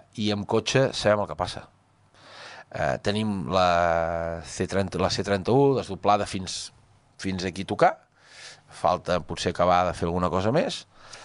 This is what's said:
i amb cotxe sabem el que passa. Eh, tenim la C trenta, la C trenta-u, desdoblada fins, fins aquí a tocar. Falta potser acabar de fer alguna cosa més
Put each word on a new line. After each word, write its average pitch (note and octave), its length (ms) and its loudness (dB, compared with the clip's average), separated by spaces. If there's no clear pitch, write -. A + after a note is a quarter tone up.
i G#2 100 2
amb G2+ 140 -6
cotxe A#2 480 2
sabem G#2 280 4
el F2+ 60 -8
que D#2 80 -8
passa. - 280 -6
Eh, C2+ 380 -2
tenim G#2 480 -2
la E2+ 920 2
C - 240 -6
trenta, F#2+ 320 -2
la F#2 120 0
C G2 120 -4
trenta-u, A2 540 2
desdoblada G2 500 0
fins, - 440 -8
fins F#2+ 280 -4
aquí F#2 160 -8
a - 80 -4
tocar. E3 220 4
Falta F2 480 0
potser F2 300 -4
acabar F2+ 320 4
de E2+ 100 -2
fer F2 120 -2
alguna F2+ 240 0
cosa F#2+ 200 0
més - 320 -2